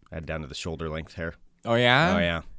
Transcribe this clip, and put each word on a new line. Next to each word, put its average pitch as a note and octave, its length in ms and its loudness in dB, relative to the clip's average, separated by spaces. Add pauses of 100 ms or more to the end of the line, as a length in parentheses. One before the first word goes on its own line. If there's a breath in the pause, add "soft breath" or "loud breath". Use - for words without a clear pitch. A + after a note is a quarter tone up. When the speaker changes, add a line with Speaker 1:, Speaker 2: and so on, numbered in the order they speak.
(120)
Speaker 1:
I E2 40 -10
had D#2+ 100 -10
down D#2+ 160 -6
to D2 40 -10
the C2 80 -14
shoulder D#2+ 360 -6
length D#2 240 -8
hair. E2 180 -6 (320)
Speaker 2:
Oh, A#2 120 2
yeah? B2 380 6
Speaker 1:
Oh, F2 40 2
yeah. E2+ 240 0 (160)